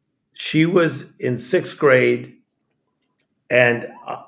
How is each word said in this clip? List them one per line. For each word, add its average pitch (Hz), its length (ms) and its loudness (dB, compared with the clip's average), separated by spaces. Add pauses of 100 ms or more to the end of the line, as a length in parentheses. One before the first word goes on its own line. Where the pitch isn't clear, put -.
(340)
she - 320 0
was 170 400 0 (140)
in 123 200 -4
sixth - 380 -4
grade. 123 600 2 (1120)
And, 120 420 2 (160)
uh, - 200 -12